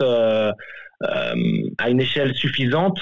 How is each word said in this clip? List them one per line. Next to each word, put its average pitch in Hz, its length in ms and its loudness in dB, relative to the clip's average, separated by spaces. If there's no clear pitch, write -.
euh, 113 480 2
euh, 60 300 -2
à 113 100 0
une 127 120 4
échelle 131 340 0
suffisante 139 680 0